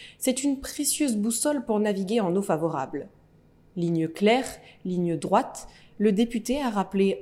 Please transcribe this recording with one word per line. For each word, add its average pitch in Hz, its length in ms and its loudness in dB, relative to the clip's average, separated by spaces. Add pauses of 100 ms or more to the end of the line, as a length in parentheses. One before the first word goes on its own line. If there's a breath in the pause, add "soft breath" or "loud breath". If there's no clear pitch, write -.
(180 loud breath)
c'est 254 260 0
une 277 160 0
précieuse 285 560 -2
boussole 233 480 0
pour 208 160 0
naviguer 208 400 0
en 175 160 2
eau 170 60 2
favorable. 156 640 -2 (680)
Ligne 170 320 0
claire, 214 400 2 (380 loud breath)
ligne 175 320 0
droite, - 500 -2 (320 loud breath)
le 214 140 4
député 233 500 0
a 254 80 0
rappelé 196 520 2